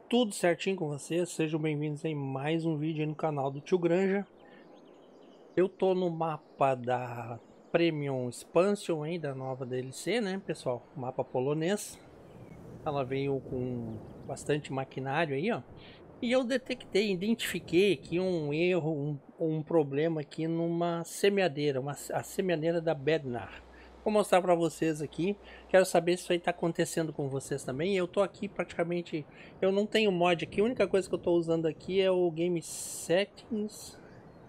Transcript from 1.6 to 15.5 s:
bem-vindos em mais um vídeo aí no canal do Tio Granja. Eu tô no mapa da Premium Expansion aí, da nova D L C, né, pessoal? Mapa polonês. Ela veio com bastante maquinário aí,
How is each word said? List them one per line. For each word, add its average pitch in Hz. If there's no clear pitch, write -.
bem-vindos 151
em 160
mais 143
um 160
vídeo 156
aí 151
no 151
canal 147
do 143
Tio 180
Granja. 190
Eu 185
tô 190
no 180
mapa 156
da 120
Premium 143
Expansion 170
aí, 170
da 147
nova 131
D 127
L 131
C, 214
né, 196
pessoal? 135
Mapa 131
polonês. 156
Ela 143
veio 135
com 123
bastante 147
maquinário 135
aí, 196